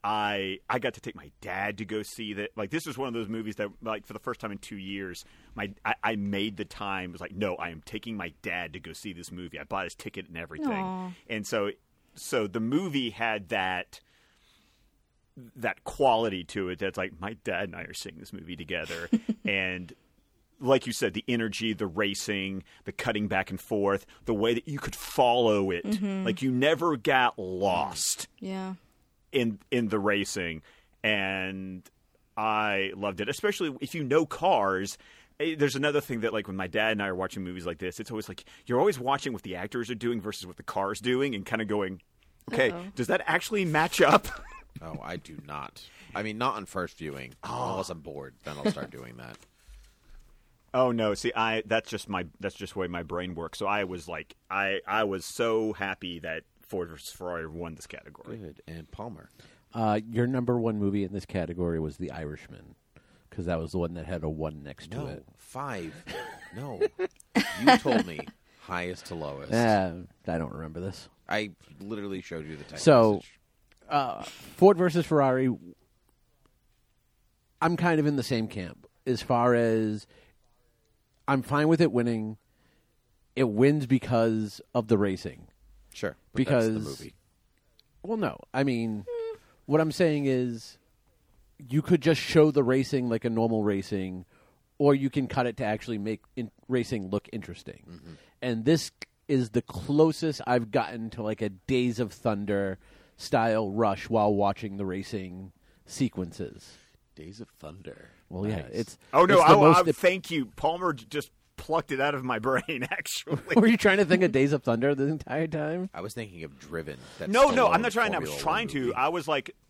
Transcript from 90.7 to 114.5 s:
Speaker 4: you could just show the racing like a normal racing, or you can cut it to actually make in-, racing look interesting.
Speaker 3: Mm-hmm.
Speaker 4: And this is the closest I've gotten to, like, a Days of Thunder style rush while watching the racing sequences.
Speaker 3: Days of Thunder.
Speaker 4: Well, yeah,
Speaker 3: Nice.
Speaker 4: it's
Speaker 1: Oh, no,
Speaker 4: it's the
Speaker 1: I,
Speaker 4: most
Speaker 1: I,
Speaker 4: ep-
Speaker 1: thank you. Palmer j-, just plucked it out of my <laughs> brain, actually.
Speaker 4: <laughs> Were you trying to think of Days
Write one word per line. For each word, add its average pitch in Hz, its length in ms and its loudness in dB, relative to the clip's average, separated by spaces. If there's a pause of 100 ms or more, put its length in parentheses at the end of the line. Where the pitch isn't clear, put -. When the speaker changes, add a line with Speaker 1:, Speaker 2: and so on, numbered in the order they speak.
Speaker 4:
you 139 240 0
could 175 180 6
just 160 200 4
show 156 300 8
the 143 140 4
racing 127 440 2
like 113 160 0
a 120 60 2
normal 113 320 2
racing, 95 600 -2 (540)
or 143 160 8
you 139 160 2
can 131 180 -2
cut 127 180 0
it 113 120 -4
to 127 60 -2
actually 110 340 -2
make 107 240 -4 (120)
in-, 117 160 -8 (180)
racing 117 420 0
look 101 220 -2
interesting. - 560 -12
Speaker 3:
Mm-hmm. 85 240 -18 (280)
Speaker 4:
And 117 240 -2
this 156 260 4 (380)
is 127 220 2
the 117 120 0
closest 147 840 2
I've 120 260 2
gotten 113 380 -2
to, 113 120 -8
like, 107 180 -4
a 104 100 0
Days 123 500 0
of 107 120 -2
Thunder 101 640 0 (380)
style 110 540 2
rush 101 400 2
while 107 240 6
watching 101 440 0
the 101 60 -4
racing 95 680 -6 (340)
sequences. 85 840 -6 (420)
Speaker 3:
Days 90 260 -16
of 107 80 -16 (120)
Thunder. 80 480 -16 (200)
Speaker 4:
Well, 95 200 -4
yeah, 92 140 -2
Speaker 3:
Nice. 64 100 -12
Speaker 4:
it's - 260 -6 (140)
Speaker 1:
Oh, 156 140 8
no, 190 120 10
Speaker 4:
it's 165 100 10
the 175 80 12
Speaker 1:
I, 151 40 8
Speaker 4:
most 160 160 12
Speaker 1:
I, 175 140 6
Speaker 4:
ep- - 40 4
Speaker 1:
thank 185 360 2
you. 143 160 0 (100)
Palmer 170 380 0
j-, 113 140 -12
just 143 220 -6 (260)
plucked 151 360 -2
it 135 80 -2
out 143 160 2
of 127 80 -6
my 123 140 -2
<laughs> - 20 -2
brain, 127 500 0
actually. - 480 -4 (100)
Speaker 4:
<laughs> 160 80 4
Were 226 120 8
you 233 80 8
trying 196 220 6
to 202 60 6
think 180 200 6
of 170 80 4
Days 135 200 4